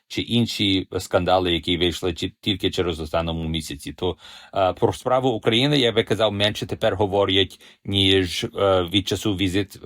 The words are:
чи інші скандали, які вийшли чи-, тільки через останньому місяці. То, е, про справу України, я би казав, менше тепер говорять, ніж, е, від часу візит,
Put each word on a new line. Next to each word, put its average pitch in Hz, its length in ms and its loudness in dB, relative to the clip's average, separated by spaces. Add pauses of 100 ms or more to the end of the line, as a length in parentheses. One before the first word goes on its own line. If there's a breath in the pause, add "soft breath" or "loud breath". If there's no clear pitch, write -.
чи - 140 -6
інші 104 640 0 (100)
скандали, 90 540 2
які 85 260 -2
вийшли 87 360 -2
чи-, 90 260 -6
тільки 98 300 -2
через 87 300 -2
останньому 82 480 -2
місяці. 78 440 -8
То, 85 240 -4 (380 loud breath)
е, 95 180 4
про 104 200 0
справу 127 360 0
України, 123 500 2
я 117 140 2
би 110 100 2
казав, 107 300 0
менше 101 340 -2
тепер 104 300 -2
говорять, 98 640 0 (240 loud breath)
ніж, 95 600 2
е, 117 40 -4 (340)
від 90 260 -2
часу 104 280 -2
візит, 95 500 -2